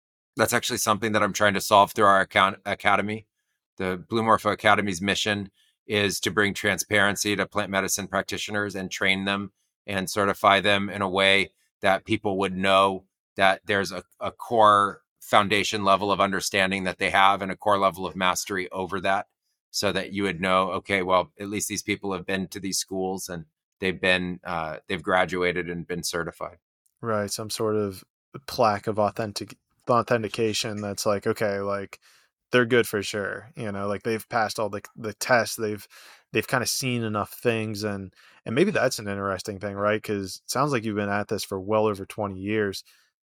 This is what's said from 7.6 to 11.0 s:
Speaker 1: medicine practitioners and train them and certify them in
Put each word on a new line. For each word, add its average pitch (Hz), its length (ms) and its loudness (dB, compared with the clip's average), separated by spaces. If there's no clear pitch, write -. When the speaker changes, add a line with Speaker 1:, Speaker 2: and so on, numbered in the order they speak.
Speaker 1:
medicine 95 380 -2
practitioners 101 680 -4
and 95 160 -6
train 95 360 0
them 98 260 -2
and 98 240 -4
certify 98 500 4
them 101 300 2
in 101 140 -4